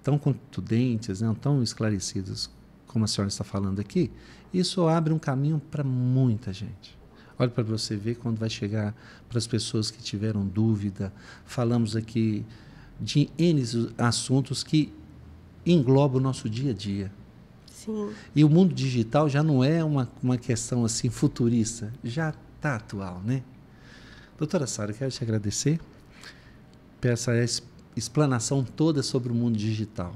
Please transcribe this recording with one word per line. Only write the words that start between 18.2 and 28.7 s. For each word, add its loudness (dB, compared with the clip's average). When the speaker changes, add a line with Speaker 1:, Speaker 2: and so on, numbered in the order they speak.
Speaker 1:
E 8
o 8
mundo 6
digital 2
já 2
não 4
é 2
uma, 0
uma 2
questão -2
assim -2
futurista, 0
já -4
tá -2
atual, -8
né? -2
Doutora -2
Sara, -6
eu -6
quero -4
te -8
agradecer 0
por 2
essa 0
es-, -2
explanação 2
toda 2